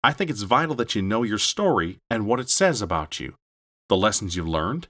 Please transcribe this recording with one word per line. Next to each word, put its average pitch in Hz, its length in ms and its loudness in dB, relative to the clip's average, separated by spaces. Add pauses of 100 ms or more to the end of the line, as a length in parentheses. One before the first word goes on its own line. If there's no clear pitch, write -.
I 139 80 4
think 165 180 -4
it's 104 120 -6
vital 131 340 2
that 120 180 -2
you 101 80 0
know 110 220 0
your 107 140 -2
story 101 600 0 (100)
and 110 180 -2
what 120 120 2
it 127 100 -6
says 170 320 2
about 85 380 -4
you, 65 160 -10 (540)
the 98 80 4
lessons 95 400 0
you've 82 100 -2
learned 82 440 -2